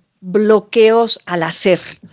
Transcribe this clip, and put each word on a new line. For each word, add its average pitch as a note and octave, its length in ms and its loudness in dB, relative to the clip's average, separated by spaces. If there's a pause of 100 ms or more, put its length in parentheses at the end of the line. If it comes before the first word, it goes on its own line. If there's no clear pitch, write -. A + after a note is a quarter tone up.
(200)
bloqueos G#3+ 1040 0
al F3 200 -4
hacer. E3+ 360 0 (320)